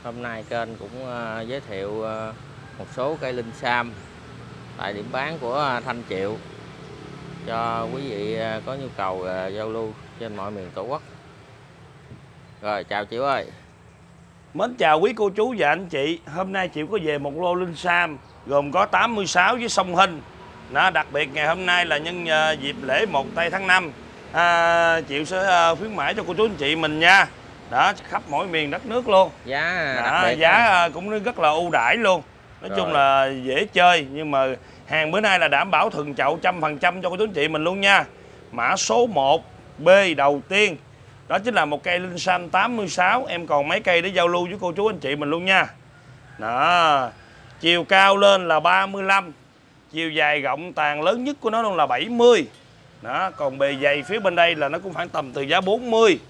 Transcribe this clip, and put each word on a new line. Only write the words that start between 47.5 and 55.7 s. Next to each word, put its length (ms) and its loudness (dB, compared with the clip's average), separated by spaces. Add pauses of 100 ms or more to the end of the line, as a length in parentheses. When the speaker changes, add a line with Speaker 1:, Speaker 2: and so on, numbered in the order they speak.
Speaker 2:
Chiều 240 2
cao 320 6
lên 320 6
là 120 4
ba 260 4
mươi 160 -6
lăm. 300 0 (600)
Chiều 180 -4
dài 300 2
rộng 320 -4
tàn 300 -2
lớn 220 0
nhất 160 -6
của 100 -4
nó 120 0
luôn 140 -2
là 100 2
bảy 220 -2
mươi. 380 6 (560)
Đó, 340 -4
còn 220 -4
bề 240 0
dày 200 2
phía 160 -4
bên 180 0
đây 180 4
là 140 -2
nó 100 -4
cũng 160 -8
khoảng 140 -6
tầm 240 -6
từ 100 -4
giá 180 2
bốn 300 -2